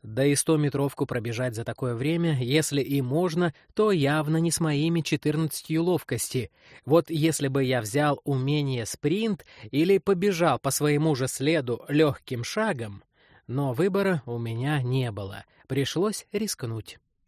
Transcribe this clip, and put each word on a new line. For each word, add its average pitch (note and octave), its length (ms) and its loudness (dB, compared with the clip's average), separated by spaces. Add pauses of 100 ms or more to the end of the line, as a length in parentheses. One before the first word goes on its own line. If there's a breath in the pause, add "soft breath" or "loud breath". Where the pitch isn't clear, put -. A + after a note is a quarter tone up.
Да A2+ 220 -2
и C#3+ 100 4
стометровку C#3+ 680 0
пробежать A#2+ 500 -4
за A#2 100 -6
такое B2 300 -4
время, D#3 480 0
если C#3+ 380 0
и C#3 220 -2
можно, E3 500 0 (220 soft breath)
то G#3+ 180 2
явно D3+ 460 2
не E3+ 120 2
с - 80 -2
моими D#3+ 440 2
четырнадцатью D#3 800 -2
ловкости. C3 680 -2 (360 loud breath)
Вот D#3+ 240 4
если D3+ 380 0
бы C3+ 140 0
я B2+ 200 0
взял C#3+ 420 0
умение C3+ 600 0
спринт G3 580 -2 (260 loud breath)
или F3+ 280 4
побежал F3 600 2
по - 120 -2
своему D3 440 2
же B2+ 140 -2
следу C3+ 600 -2
лёгким C#3+ 540 0
шагом, A#2 600 -4 (440 soft breath)
но C3 280 -2
выбора F#3+ 500 2
у A#2+ 140 -6
меня A#2+ 440 -2
не B2 280 0
было, G2+ 340 -10 (220 soft breath)
пришлось D#3+ 680 -2
рискнуть. B2 680 -6 (300)